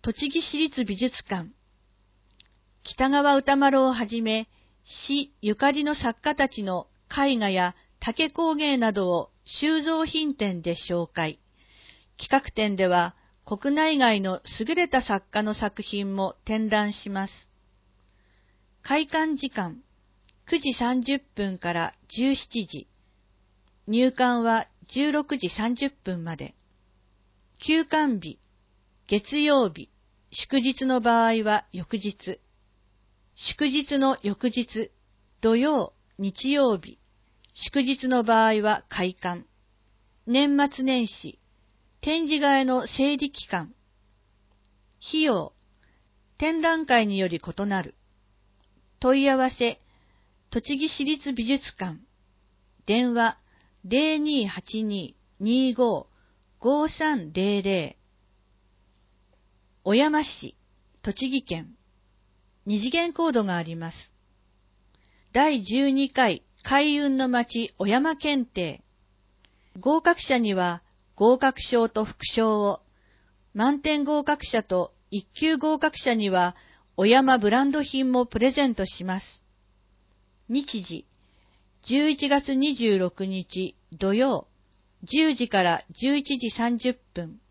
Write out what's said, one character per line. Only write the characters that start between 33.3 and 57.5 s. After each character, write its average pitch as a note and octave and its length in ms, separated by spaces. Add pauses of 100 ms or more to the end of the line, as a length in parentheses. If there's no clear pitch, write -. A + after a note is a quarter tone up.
祝 - 320
日 C#4 300
の C4+ 260
翌 G#3 260
日、 A3+ 400 (500)
土 A3+ 140
曜、 B3+ 380 (260)
日 G3 320
曜 C4+ 260
日。 - 220 (540)
祝 - 300
日 C4 260
の B3 160
場 A3 240
合 A3 60
は G#3+ 340
開 F#3 260
館。 F3 300 (840)
年 C#4 300
末 C#4 260
年 B3+ 240
始、 - 320 (640)
展 D#4+ 260
示 D4+ 180
替 C#4 180
え - 20
の B3+ 240
整 C#4 280
理 C#4+ 140
期 - 160
間。 E3+ 260 (1400)
費 D#4 140
用、 G#3 300 (840)
展 D#4+ 220
覧 D#4+ 240
会 A#3 220
に G3+ 100
よ F#3+ 120
り E3 120
異 G3 260
な G3 140
る。 - 140 (1040)
問 C4+ 240
い C#4 80
合 C4+ 60
わ C4 140
せ、 A#3 300 (720)
栃 A#3 260
木 D4+ 120
市 - 160
立 C#4+ 280
美 A3+ 120
術 C4+ 320
館。 F3 240 (840)
電 A#3+ 280
話、 A3+ 240 (460)
零 D4+ 340
二 C#4+ 300
八 A3 340
二 G3+ 320 (240)
二 B3 360
五 A#3 340 (500)
五 D4 300
三 C4 440
零 G3 300